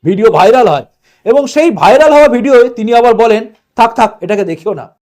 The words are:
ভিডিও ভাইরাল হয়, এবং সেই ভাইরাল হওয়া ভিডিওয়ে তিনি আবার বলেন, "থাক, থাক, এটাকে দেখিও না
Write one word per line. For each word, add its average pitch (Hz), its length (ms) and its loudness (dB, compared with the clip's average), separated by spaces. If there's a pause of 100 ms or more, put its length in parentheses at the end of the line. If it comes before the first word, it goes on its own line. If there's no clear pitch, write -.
ভিডিও 196 260 0
ভাইরাল 214 380 2
হয়, 143 180 -4 (400)
এবং 262 200 0
সেই 320 240 -2
ভাইরাল 240 420 2
হওয়া 294 160 4
ভিডিওয়ে 240 400 2
তিনি 226 260 -8
আবার 233 200 2
বলেন, 220 280 0 (340)
"থাক, 226 180 0
থাক, 220 160 -2 (100)
এটাকে 196 240 -4
দেখিও 165 300 -8
না 127 120 -14 (160)